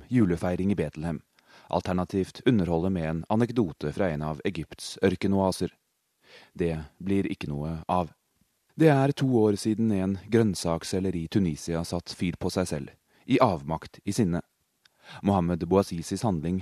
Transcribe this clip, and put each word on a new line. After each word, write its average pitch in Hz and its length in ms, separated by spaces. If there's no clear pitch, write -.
julefeiring 90 640
i 98 80
Betlehem, 78 400
alternativt 90 720
underholde 90 480
med 80 160
en 82 140
anekdote 107 640
fra 95 160
en 73 80
av 76 240
Egypts - 560
ørkenoaser. 95 720
Det 85 220
blir 98 240
ikke - 240
noe 76 300
av. 90 240
Det 156 160
er 135 160
to 139 160
år 107 180
siden 110 320
en 98 220
grønnsaksselger 95 880
i 82 80
Tunisia 82 560
satt 87 320
fyr 85 240
på - 160
seg 92 160
selv, 71 200
i 131 160
avmakt, 80 640
i 101 80
sinne. 87 240
Mohammed 87 400
Bouazizis 92 560
handling 90 400